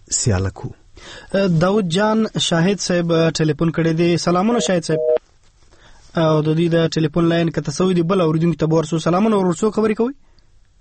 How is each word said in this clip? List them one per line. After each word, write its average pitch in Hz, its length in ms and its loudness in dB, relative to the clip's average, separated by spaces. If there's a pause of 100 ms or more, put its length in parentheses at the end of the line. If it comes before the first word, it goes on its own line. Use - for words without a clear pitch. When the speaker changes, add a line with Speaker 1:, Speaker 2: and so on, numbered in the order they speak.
(100)
Speaker 1:
سیاله 95 400 -2
کړو. - 200 -14 (640)
Speaker 2:
داود 190 540 2
جان 214 380 0 (120)
شاهد 175 420 0
صاحب 165 500 0
ټلیفون 156 400 0
کړی 160 180 0
دی. 170 280 2
سلامونه 185 420 0
شاهد 185 260 0
صاحب. 156 140 -2 (1200)
او 156 240 2
د - 20 -2
دوی 160 240 0
د 165 200 2
ټلیفون 160 360 0
لاین 170 240 2
که 160 120 -4
ته 151 120 -8
سوی 185 220 0
دی، 170 80 2
بل 185 180 0
اوریدونکي 160 360 0
ته 156 100 -2
به 160 100 2
ورسو. 160 220 0
سلامونه 196 380 2
ورور، 185 180 0
څوک 214 200 -2
خبرې 214 200 0
کوئ؟ 240 180 -2 (680)